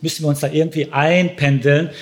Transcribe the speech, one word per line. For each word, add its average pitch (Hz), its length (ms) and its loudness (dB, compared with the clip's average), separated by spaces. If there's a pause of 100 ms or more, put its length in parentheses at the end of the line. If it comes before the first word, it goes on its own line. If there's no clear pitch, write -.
müssen 156 240 -6
wir 151 40 0
uns 143 120 -2
da 147 100 -2
irgendwie 156 400 -2
einpendeln 147 1000 2 (120)